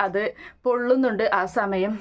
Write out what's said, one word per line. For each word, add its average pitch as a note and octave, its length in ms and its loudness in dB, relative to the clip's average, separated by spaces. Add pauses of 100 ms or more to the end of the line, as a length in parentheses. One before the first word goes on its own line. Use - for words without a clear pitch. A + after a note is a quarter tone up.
അത് F#3+ 160 -2 (440)
പൊള്ളുന്നുണ്ട് B3 580 2 (160)
ആ - 20 0 (160)
സമയം. G3 420 0